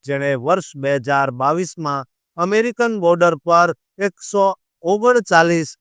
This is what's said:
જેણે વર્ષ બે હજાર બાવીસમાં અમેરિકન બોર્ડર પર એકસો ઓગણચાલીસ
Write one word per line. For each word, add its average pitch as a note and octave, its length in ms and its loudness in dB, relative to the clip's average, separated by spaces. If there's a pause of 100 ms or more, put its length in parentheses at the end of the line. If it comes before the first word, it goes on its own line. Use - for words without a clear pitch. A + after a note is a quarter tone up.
જેણે C#3 320 -4
વર્ષ D3+ 400 -2
બે C#3 220 -2
હજાર C#3 340 0
બાવીસમાં C#3+ 720 -4 (300)
અમેરિકન A3+ 640 -2
બોર્ડર E3+ 360 4
પર E3+ 320 2 (300)
એકસો G3 460 -2 (400)
ઓગણચાલીસ F3+ 880 2 (100)